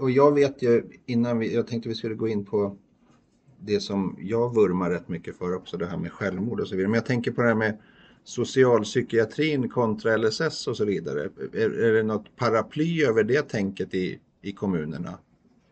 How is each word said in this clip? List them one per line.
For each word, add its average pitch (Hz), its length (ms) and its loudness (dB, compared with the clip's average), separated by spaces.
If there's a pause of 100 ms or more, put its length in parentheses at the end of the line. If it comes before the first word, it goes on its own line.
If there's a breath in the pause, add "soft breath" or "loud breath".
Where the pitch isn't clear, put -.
och 135 100 2
jag 143 240 6
vet 139 280 2
ju, 117 220 4 (220)
innan 120 320 0
vi, 113 160 -2
jag 117 120 0
tänkte 117 220 -6
vi 110 60 -4
skulle 110 200 -6
gå 113 140 -4
in 104 160 -2
på 101 320 -2 (840 soft breath)
det 101 200 -2
som 98 400 -4
jag 117 340 -2
vurmar 92 360 4
rätt 87 180 -4
mycket 82 300 -8
för 90 160 -4
också, - 220 -10
det 101 100 -4
här 92 100 -8
med 85 160 -8
självmord 101 480 -4
och - 80 -6
så 98 80 -6
vidare. 95 120 0
Men 110 100 2
jag 113 80 -2
tänker 120 260 -2
på 123 100 -2
det 120 60 4
här 113 60 4
med 110 240 0 (460 soft breath)
socialpsykiatrin 120 1400 2
kontra 113 460 0
L 110 100 2
S 107 160 0
S 156 280 -4
och 120 80 -2
så 110 80 -2
vidare. 82 460 -2 (220)
Är, 107 180 0
är 110 220 2
det 110 100 4
något 107 340 -4
paraply 147 680 0
över 110 200 4
det 131 180 2
tänket 98 520 -4
i, 92 240 -4 (240)
i 101 100 -8
kommunerna? 85 640 -6 (540)